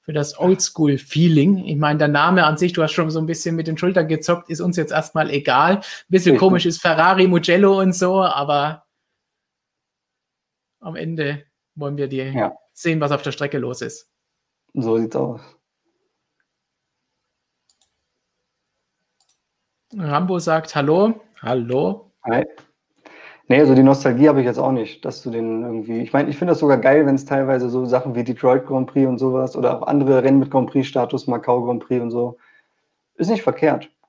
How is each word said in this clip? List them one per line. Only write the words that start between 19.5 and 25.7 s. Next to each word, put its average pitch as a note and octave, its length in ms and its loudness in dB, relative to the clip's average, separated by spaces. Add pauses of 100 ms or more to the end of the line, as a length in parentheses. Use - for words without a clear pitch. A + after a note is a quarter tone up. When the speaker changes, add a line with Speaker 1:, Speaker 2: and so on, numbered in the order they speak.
Speaker 1:
Rambo F3 420 -2
sagt D#3+ 380 -2
Hallo. F3 460 2 (180)
Hallo. B2+ 720 -4 (120)
Speaker 2:
Hi. B2+ 200 0 (1000)
Nee, B2+ 140 4
also C3+ 140 6
die C3+ 80 8
Nostalgie C3+ 460 4
habe C#3 120 4
ich B2 60 0
jetzt A#2+ 120 -2
auch C3+ 140 0
nicht, A#2 320 -6
dass - 180 -10
du B2+ 80 -8
den A2+ 320 -6
irgendwie, A2+ 360 -8